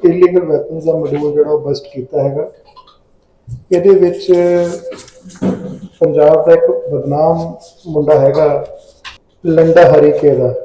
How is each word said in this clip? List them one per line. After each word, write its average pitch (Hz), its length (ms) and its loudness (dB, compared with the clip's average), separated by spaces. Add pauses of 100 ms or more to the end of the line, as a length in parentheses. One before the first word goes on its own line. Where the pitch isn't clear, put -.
ਇਲੀਗਲ 180 340 4
ਵੈਪਨਸ 156 460 -6
ਦਾ 165 80 0
ਮੋਡਿਊਲ 147 380 -4
ਜਿਹੜਾ 147 180 0
ਉਹ 151 100 0
ਬਸਟ 143 240 -6 (100)
ਕੀਤਾ 139 300 -6
ਹੈਗਾ। 139 280 -6 (1200)
ਇਹਦੇ 180 180 2
ਵਿੱਚ 180 440 2 (1700)
ਪੰਜਾਬ 156 460 2
ਦਾ 165 80 6
ਇੱਕ 170 180 2 (220)
ਬਦਨਾਮ 151 640 -4 (320)
ਮੁੰਡਾ 151 320 0
ਹੈਗਾ 143 460 0 (800)
ਲੰਡਾ 165 360 4
ਹਰੀਕੇ 147 540 4
ਦਾ। 123 300 -2